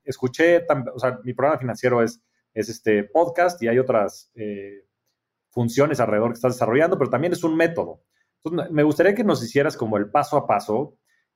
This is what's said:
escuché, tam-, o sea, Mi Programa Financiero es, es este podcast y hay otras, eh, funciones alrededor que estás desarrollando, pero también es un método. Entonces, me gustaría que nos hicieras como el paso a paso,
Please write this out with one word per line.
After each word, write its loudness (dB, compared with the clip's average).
escuché, 2
tam-, -2
o -14
sea, -2
Mi -6
Programa 0
Financiero 0
es, -4
es -4
este 0
podcast 0
y 0
hay 2
otras, 0
eh, -12
funciones 0
alrededor 0
que -12
estás -2
desarrollando, 2
pero 0
también -2
es -4
un 0
método. -2
Entonces, -6
me 2
gustaría 4
que -2
nos 2
hicieras 0
como -2
el -2
paso 0
a -2
paso, -2